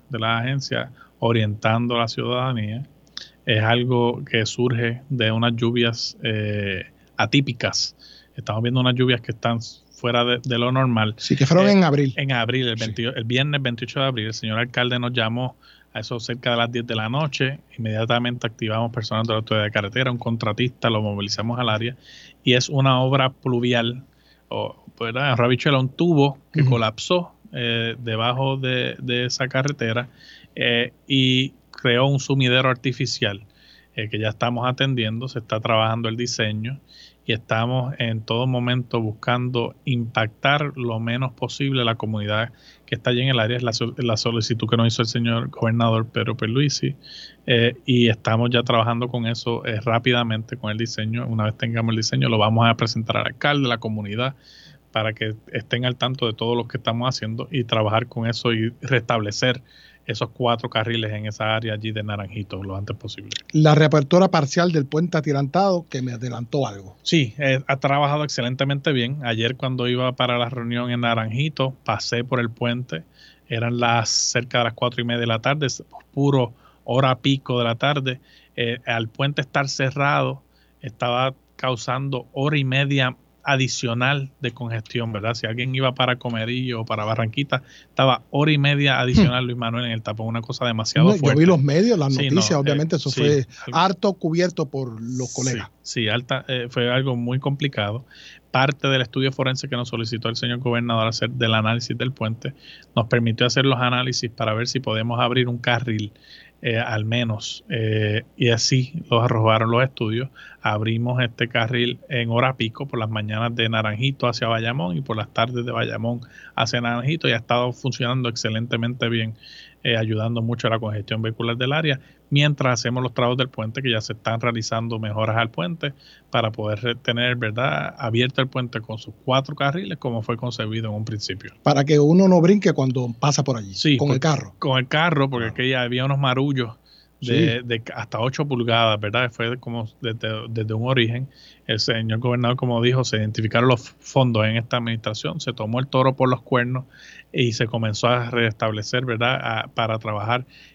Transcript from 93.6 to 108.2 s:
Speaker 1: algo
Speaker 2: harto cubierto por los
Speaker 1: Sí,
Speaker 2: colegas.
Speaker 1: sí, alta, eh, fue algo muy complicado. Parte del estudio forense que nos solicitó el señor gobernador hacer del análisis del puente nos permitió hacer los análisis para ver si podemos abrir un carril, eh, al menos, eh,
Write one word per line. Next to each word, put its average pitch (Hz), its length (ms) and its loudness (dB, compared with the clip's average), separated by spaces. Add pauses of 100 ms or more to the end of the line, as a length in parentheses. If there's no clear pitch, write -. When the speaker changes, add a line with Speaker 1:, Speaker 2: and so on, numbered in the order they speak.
Speaker 1:
algo 127 120 -2
Speaker 2:
harto 190 340 2
cubierto 165 580 0
por 131 220 -6 (100)
los 127 280 -6
Speaker 1:
Sí, - 40 -12
Speaker 2:
colegas. 127 360 -2 (120)
Speaker 1:
sí, 113 260 -2
alta, 127 380 -2
eh, 123 240 -4
fue 120 180 0
algo 131 280 0
muy 120 240 -2
complicado. 127 640 -2 (480)
Parte 139 340 2
del 135 160 2
estudio 131 300 -2
forense 131 360 -2
que 131 60 -4
nos 120 140 -4
solicitó 113 400 -4
el 117 80 -4
señor 123 240 -4
gobernador 120 480 0
hacer 127 220 -2
del 120 240 0
análisis 117 440 0
del 127 140 -2
puente 110 420 -6 (400)
nos 113 140 0
permitió 117 380 2
hacer 127 180 2
los 131 160 2
análisis 123 500 0
para 110 240 -2
ver 117 140 -2
si - 100 -4
podemos 110 400 -2
abrir 123 300 2
un 120 100 -2
carril, 117 540 0 (520)
eh, 113 140 0
al 113 260 -2
menos, 113 640 -4
eh, 107 520 0 (140)